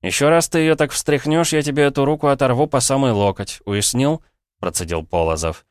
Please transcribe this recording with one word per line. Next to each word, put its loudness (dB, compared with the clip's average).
Ещё 0
раз 4
ты -2
её 4
так -2
встряхнёшь, 0
я 2
тебе 0
эту 2
руку 0
оторву 2
по 0
самый 0
локоть, -2
уяснил? — 0
процедил -4
Полозов. -2